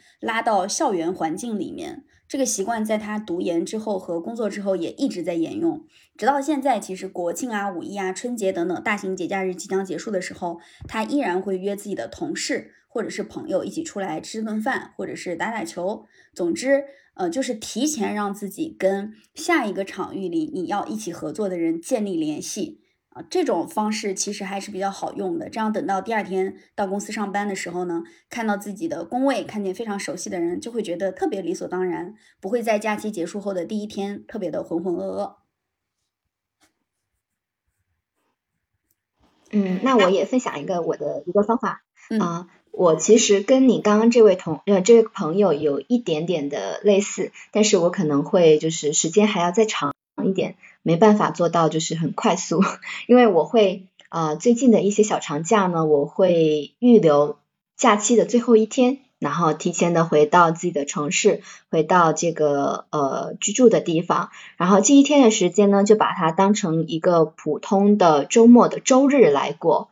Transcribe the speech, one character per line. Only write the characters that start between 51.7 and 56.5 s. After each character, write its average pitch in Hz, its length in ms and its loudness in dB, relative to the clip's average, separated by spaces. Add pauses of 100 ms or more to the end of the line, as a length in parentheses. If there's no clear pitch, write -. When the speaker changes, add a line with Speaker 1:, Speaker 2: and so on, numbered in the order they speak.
Speaker 2:
是 165 160 -4
很 156 160 -4
快 170 240 0
速。 - 240 -2 (240)
<laughs> - 240 -14
因 240 80 6
为 247 100 6
我 170 180 4
会， 190 440 0 (220)
呃， 156 260 -2
最 240 180 4
近 247 160 2
的 185 120 6
一 196 80 2
些 208 120 2
小 185 160 0
长 151 240 -6
假 196 240 2
呢， 165 200 0
我 147 200 2
会 160 720 0